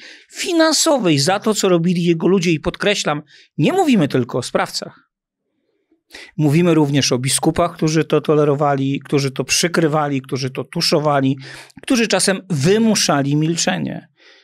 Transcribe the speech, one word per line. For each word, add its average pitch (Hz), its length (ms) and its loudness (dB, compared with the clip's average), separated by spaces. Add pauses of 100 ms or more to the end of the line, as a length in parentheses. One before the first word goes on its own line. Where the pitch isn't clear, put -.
(320)
finansowej 311 840 0
za 185 220 0
to, 220 140 0
co 202 140 0
robili 175 360 2
jego 170 240 2
ludzie. 180 240 2
I 151 80 0
podkreślam, 175 640 -2 (360)
nie 208 140 2
mówimy 262 360 4
tylko 131 300 -2
o 120 40 -2
sprawcach. - 640 -6 (1300)
Mówimy 160 380 2
również 143 380 2
o 127 60 0
biskupach, 160 560 -2
którzy 156 300 0
to 156 160 0
tolerowali, 143 800 0
którzy 139 300 -2
to 135 140 -6
przykrywali, 147 800 0
którzy 139 280 -6
to 135 140 -8
tuszowali, 143 760 0 (440)
którzy 233 260 0
czasem 190 320 0 (100)
wymuszali 160 840 2
milczenie. 160 720 -2 (360)